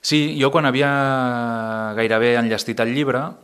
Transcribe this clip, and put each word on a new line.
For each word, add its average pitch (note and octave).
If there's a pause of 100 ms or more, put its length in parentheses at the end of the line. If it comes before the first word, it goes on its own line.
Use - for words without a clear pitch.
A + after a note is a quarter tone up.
Sí, D3+ (200)
jo C3+
quan D3+
havia C#3 (1040)
gairebé A2+
enllestit A2+
el A#2
llibre C3+ (220)